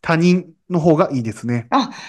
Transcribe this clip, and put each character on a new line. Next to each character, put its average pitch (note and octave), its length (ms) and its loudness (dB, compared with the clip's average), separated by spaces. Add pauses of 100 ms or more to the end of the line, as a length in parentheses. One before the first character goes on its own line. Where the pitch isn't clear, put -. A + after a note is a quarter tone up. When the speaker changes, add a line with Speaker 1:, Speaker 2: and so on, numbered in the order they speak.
Speaker 1:
他 E3+ 160 0
人 F3+ 360 2 (160)
の F3+ 100 -2
方 D#3+ 160 4
が F3 160 2
い C3+ 80 -2
い A#2 40 -4
で A2 100 -6
す - 140 -10
ね。 A#2+ 240 -4
Speaker 2:
あ、 B3+ 200 0 (180)